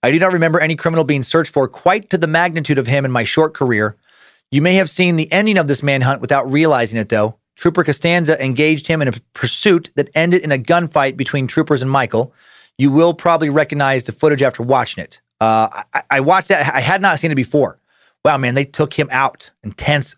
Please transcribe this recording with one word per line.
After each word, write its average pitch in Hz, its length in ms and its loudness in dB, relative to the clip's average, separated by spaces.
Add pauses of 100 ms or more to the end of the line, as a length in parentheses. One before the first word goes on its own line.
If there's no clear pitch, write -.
I 123 120 2
do 165 80 2
not 185 120 2
remember 165 280 2
any 156 160 -2
criminal 165 260 0
being 139 220 -2
searched 160 280 -2
for 135 140 0
quite 196 440 -2
to 185 80 -2
the 165 100 0
magnitude 160 500 0
of 131 80 -2
him 139 180 0
in 131 60 -2
my 123 140 -2
short 156 280 0
career. 107 440 0 (560)
You 139 100 2
may 180 120 4
have 185 140 2
seen 175 280 0
the 156 160 -2
ending 202 260 2
of 160 80 0
this 139 160 -2
manhunt 135 380 0
without 135 280 0
realizing 131 520 0
it, 104 80 -6
though. 110 300 -2 (180)
Trooper 175 260 0
Costanza 160 600 0
engaged 143 440 0
him 160 160 0
in 135 60 0
a 120 40 -2 (220)
pursuit 170 600 0
that 139 180 -2
ended 170 280 2
in 151 100 -2
a 135 60 0
gunfight 147 580 0
between 135 320 -4
troopers 151 340 0
and 131 80 -2
Michael. 127 420 0 (460)
You 135 140 2
will 165 220 4
probably 160 360 0
recognize 139 540 0
the - 80 -10
footage 147 320 2
after 123 180 -2
watching 120 400 -2
it." - 180 -18 (200)
Uh, 110 420 0 (100)
I, 139 160 -4
I 139 120 0
watched 180 280 2
that. 151 240 0
I 131 60 0
had 175 240 0
not 180 160 0
seen 165 140 -2
it - 20 -2
before. 135 460 -2 (440)
Wow, 147 140 2
man, 123 160 -2
they 139 100 0
took - 300 -4
him 143 160 -2
out. 131 400 -2 (140)
Intense 135 540 -4